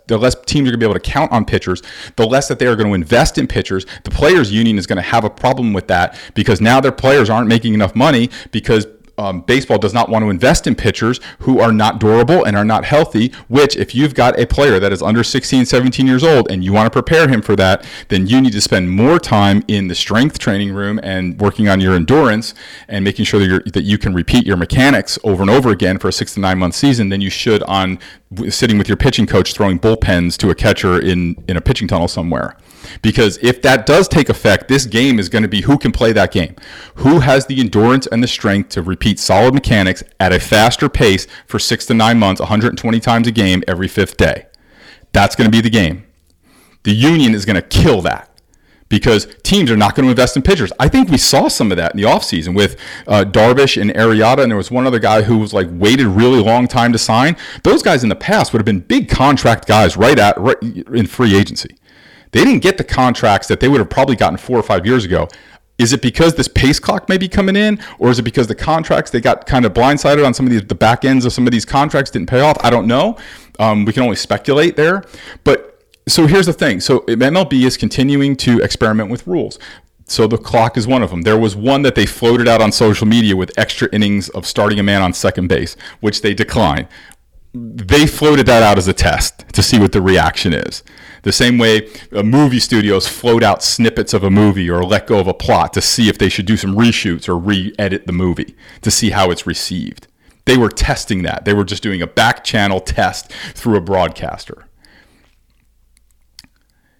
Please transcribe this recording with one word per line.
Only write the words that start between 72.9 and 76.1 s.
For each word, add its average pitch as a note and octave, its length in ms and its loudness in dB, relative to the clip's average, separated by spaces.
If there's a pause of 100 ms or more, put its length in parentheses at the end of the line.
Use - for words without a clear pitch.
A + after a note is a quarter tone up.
Um, G#2+ 260 0
we G#2 100 0
can C3 100 -2
only A2+ 120 -2
speculate C#3 600 -2
there. F3+ 280 0 (400)
But - 280 0 (360)
so E3 200 2